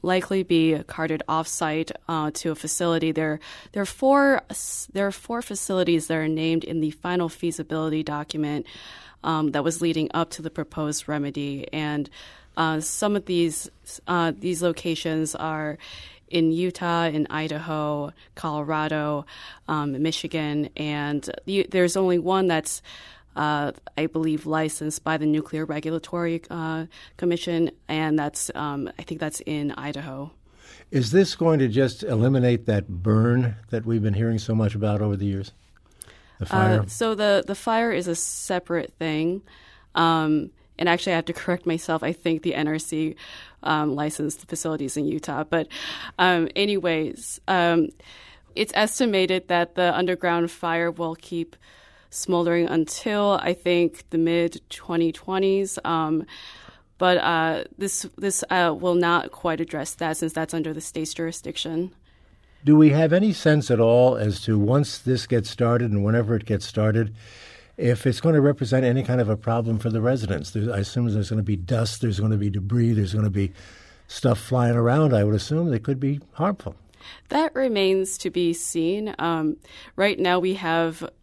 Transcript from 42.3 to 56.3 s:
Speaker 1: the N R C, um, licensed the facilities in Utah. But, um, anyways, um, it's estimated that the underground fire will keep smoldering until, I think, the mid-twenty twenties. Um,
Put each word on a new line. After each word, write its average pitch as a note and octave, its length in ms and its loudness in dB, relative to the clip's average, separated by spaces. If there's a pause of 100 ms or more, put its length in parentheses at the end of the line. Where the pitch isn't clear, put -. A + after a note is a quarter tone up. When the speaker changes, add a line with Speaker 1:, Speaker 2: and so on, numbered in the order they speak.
Speaker 1:
the F3 140 -2
N D3+ 100 -2
R D#3 140 -2
C, D#3 340 -4 (480)
um, D3+ 320 0
licensed D3+ 460 -4
the - 60 -20
facilities D#3 500 -6
in D3 80 -2
Utah. D3+ 400 -4
But, D#3+ 240 -2 (500)
um, F3+ 380 4
anyways, F3+ 880 -2
um, E3+ 440 2 (640)
it's G#3+ 180 0
estimated F#3+ 720 2
that F3 300 0
the F3 200 2
underground F3 540 0
fire E3+ 400 -2
will E3 240 -6
keep E3+ 400 -8 (560)
smoldering E3+ 580 2
until, G3+ 760 0
I F3 100 0
think, F3 560 0
the - 80 -4
mid-twenty E3+ 960 0
twenties. F#3+ 720 -2
Um, D#3+ 400 0 (720)